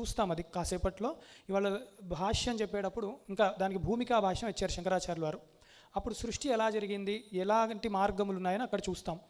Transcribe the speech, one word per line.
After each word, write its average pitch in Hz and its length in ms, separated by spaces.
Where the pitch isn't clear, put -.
చూస్తాం 214 300
అది 170 120
కాసేపట్లో. 185 760
ఇవాళ 196 300
భాష్యం 190 520
చెప్పేటప్పుడు 202 640
ఇంకా 196 320
దానికి 190 200
భూమికా 233 380
భాష్యం 196 320
ఇచ్చారు 190 220
శంకరాచార్యుల 175 520
వారు. 151 160
అప్పుడు 208 180
సృష్టి 233 340
ఎలా 220 220
జరిగింది, 202 600
ఎలాంటి 214 560
మార్గములు 196 480
ఉన్నాయని 185 260
అక్కడ 208 180
చూస్తాం. 175 400